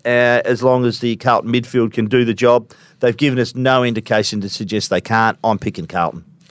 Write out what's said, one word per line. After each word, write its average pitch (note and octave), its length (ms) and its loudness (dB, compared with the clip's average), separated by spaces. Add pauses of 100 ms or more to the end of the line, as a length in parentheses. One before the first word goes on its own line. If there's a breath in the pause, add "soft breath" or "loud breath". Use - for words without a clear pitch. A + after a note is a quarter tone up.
uh, A#2+ 400 2
as A#2+ 160 -2
long B2+ 240 2
as A#2 140 -2
the A#2 160 -2
Carlton A#2 360 0
midfield A#2+ 420 0
can A2 120 0
do B2 180 2
the A2+ 120 0
job. A#2+ 360 2 (280 loud breath)
They've A#2+ 180 0
given C3+ 220 0
us A#2 160 -4
no B2+ 280 2
indication A2 580 -2
to G2 80 -8
suggest G#2 420 -6
they F2+ 100 0
can't. A2+ 420 0
I'm A2 140 0
picking F2+ 300 -8
Carlton. E2+ 360 -4 (260 soft breath)